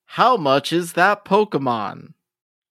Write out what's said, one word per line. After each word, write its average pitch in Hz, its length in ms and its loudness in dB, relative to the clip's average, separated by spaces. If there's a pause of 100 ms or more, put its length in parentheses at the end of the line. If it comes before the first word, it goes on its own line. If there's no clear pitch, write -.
How 233 320 2
Much 143 360 0
Is 170 200 -4
That 196 300 2
Pokemon? 131 880 -4 (580)